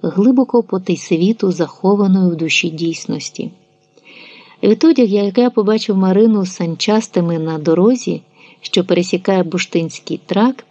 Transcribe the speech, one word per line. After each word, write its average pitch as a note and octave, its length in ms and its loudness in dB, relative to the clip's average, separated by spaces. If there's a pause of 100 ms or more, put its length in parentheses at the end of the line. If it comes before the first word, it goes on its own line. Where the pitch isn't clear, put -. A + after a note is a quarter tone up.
глибоко A#3+ 600 2
по F#3+ 180 -4
той F#3 160 -2
світу F#3+ 560 0
захованої F#3+ 800 0
в E3 40 -4
душі D#3+ 340 -2
дійсності. D#3+ 800 -8 (1120)
Відтоді, B3 440 4
як G3+ 320 0
я B3 120 4
побачив G#3+ 460 0
Марину G3 500 2
з F#3 60 -10
санчастими E3+ 880 -2
на D#3+ 200 -6
дорозі, F3 640 0 (380)
що - 240 -2
пересікає F#3 580 -2
Буштинський E3+ 840 -6
тракт A3 440 0